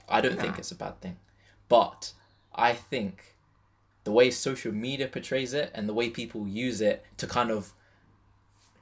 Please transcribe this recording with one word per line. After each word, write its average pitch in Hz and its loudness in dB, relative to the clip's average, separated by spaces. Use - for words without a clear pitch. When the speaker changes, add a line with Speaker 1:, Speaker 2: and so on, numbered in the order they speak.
Speaker 1:
I 110 2
don't 127 0
think - -2
Speaker 2:
Nah. - -10
Speaker 1:
it's - -10
a - -14
bad - -12
thing, 180 -10
but - 2
I 240 2
think - -8
the 107 -4
way 123 8
social 131 -2
media 131 -4
portrays 135 -4
it 147 -2
and 107 -4
the 107 -2
way 117 2
people 113 -6
use 110 -2
it 104 2
to - -4
kind 120 2
of, 104 -6